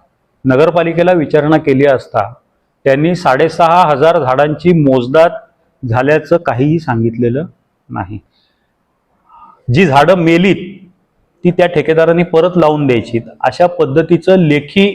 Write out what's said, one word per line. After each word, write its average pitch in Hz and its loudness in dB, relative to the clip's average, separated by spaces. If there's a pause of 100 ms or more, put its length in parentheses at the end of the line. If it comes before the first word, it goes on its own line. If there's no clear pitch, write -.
(440)
नगरपालिकेला 165 0
विचारणा 151 0
केली 143 0
असता 120 -2 (520)
त्यांनी 151 0
साडेसहा 165 0
हजार 156 2
झाडांची 147 0
मोजदाद 143 2 (500)
झाल्याचं 139 0
काहीही 151 -2
सांगितलेलं 117 -4 (420)
नाही. 104 -12 (1500)
जी 143 2
झाडं 147 2
मेलीत 170 2 (880)
ती 175 2
त्या 175 0
ठेकेदारांनी 165 0
परत 175 0
लावून 151 0
द्यायची, 117 -2 (200)
अशा 131 0
पद्धतीचं 170 0
लेखी 151 0